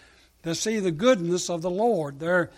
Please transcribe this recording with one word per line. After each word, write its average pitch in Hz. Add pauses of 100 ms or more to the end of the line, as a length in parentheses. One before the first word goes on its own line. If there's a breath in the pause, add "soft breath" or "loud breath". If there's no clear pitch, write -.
(420 loud breath)
to 165
see 220
the 190
goodness 175
of 170
the 180
Lord. 175
There 170